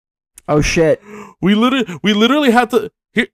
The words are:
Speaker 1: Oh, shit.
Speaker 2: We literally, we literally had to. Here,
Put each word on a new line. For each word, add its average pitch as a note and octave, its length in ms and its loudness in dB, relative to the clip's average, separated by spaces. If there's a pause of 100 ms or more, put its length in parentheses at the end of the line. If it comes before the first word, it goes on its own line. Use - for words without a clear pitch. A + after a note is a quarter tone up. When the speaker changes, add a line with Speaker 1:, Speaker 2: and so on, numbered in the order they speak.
(480)
Speaker 1:
Oh, D3+ 120 2
shit. D3+ 400 0 (400)
Speaker 2:
We F#3+ 140 2
literally, B3 480 -2
we G3+ 100 0
literally A#3+ 380 2
had A#3+ 200 2
to. - 200 -2 (220)
Here, C3 220 -4